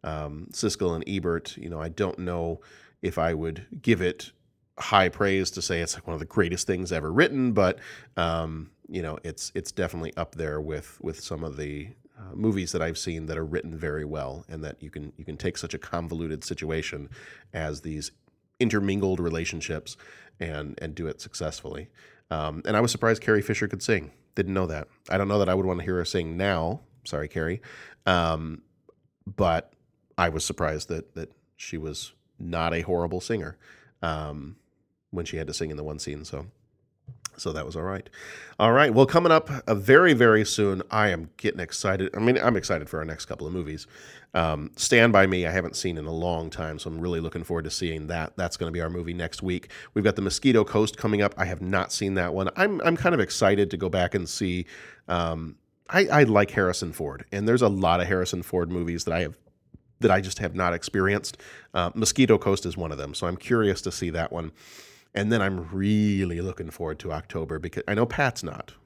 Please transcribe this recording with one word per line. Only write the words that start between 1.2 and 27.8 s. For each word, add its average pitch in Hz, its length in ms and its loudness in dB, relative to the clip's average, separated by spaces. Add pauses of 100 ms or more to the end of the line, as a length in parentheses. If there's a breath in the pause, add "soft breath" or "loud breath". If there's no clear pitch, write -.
You 85 140 -12
know, 80 100 -8
I 82 80 -6
don't 90 300 -4
know 85 420 -4 (400 loud breath)
if 87 160 -4
I 82 160 2
would 80 340 -6 (140)
give 107 220 4
it - 300 -4 (460)
high 95 300 -2
praise 95 440 -2
to 92 100 -10
say 85 180 -4
it's, 82 140 -6
like, - 120 -14
one 85 60 -8
of 78 80 -6
the 78 60 -10
greatest 87 400 -2
things 90 260 -4
ever 78 180 -4
written, 131 420 2
but, 95 260 2 (400 loud breath)
um, 82 540 -4 (180)
you 87 100 -6
know, 78 240 -8
it's, - 300 -10
it's - 180 -8
definitely 85 460 -4
up 85 160 -8
there 76 260 -6
with, 76 400 -10
with 80 200 -8
some 80 220 -10
of 73 140 -10
the, 73 320 -10 (300)
uh, 95 160 -18
movies 98 380 -2
that 85 100 0
I've 82 160 -4
seen 80 280 -6
that 78 120 -4
are 82 60 -4
written 80 340 -6
very 76 260 -4
well, 71 440 -8
and 78 160 -12
that 73 180 -12
you 73 80 -14
can, 76 260 -14
you 82 80 -16
can 76 120 -10
take 90 200 -4
such - 160 -10
a 80 60 -10
convoluted 82 640 -6
situation 78 680 -6 (460 loud breath)
as 78 280 -6
these 78 280 -8 (480)
intermingled 98 600 2
relationships 82 760 -6 (440 loud breath)
and, 76 420 -8
and 78 140 -10
do 85 100 -6
it - 140 -8
successfully. 78 680 -10 (420 soft breath)
Um, 78 360 -4
and 107 100 2
I 107 40 6
was 117 100 4
surprised 113 320 0
Carrie 107 180 4
Fisher 104 280 -2
could 98 160 -8
sing. 92 260 0 (240)
Didn't 95 200 -2
know 92 120 2
that. 76 220 -8 (200)
I 92 80 0
don't 98 120 0
know 104 100 2
that 95 100 4
I 92 60 4
would 92 120 2
wanna 87 180 -2
hear 92 120 0
her 85 80 0
sing 82 320 -4
now. 92 440 0 (240)
Sorry, 76 240 -6
Carrie. 85 340 -4 (420 loud breath)